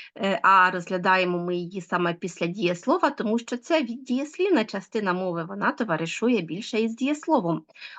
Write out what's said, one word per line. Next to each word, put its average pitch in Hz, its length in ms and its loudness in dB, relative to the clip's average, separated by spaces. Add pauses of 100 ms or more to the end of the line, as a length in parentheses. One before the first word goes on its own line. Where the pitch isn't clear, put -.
(160)
Е, 196 280 -2
а 185 280 8
розглядаємо 180 680 2
ми 175 160 -2
її 180 260 -6
саме 175 320 0
після 175 320 -6
дієслова, 196 640 0
тому 226 300 -2
що 240 180 -6
це 320 260 0
віддієслівна 262 840 0
частина 196 480 -4
мови, 180 300 -2
вона 202 280 -2
товаришує 196 680 0
більше 180 400 -4
із 226 140 -2
дієсловом. 254 680 0 (360)